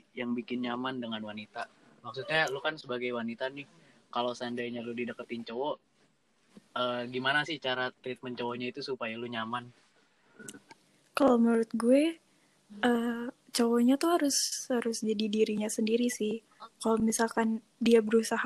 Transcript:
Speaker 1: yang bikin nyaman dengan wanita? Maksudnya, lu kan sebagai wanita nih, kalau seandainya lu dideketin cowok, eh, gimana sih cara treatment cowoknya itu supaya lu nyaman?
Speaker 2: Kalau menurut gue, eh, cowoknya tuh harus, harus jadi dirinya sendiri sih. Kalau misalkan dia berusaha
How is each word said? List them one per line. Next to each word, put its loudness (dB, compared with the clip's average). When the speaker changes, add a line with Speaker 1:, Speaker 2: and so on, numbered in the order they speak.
Speaker 1:
yang -4
bikin -4
nyaman -6
dengan -6
wanita? -10
Maksudnya, -2
lu -6
kan -4
sebagai -4
wanita -4
nih, -14
kalau -2
seandainya -6
lu -8
dideketin -8
cowok, -6
eh, -2
gimana 0
sih -4
cara -2
treatment -10
cowoknya -4
itu -10
supaya -6
lu -8
nyaman? -6
Speaker 2:
Kalau 6
menurut 4
gue, 4
eh, 2
cowoknya 4
tuh 2
harus, 0
harus -2
jadi 0
dirinya 2
sendiri 0
sih. -4
Kalau 2
misalkan 0
dia 8
berusaha 2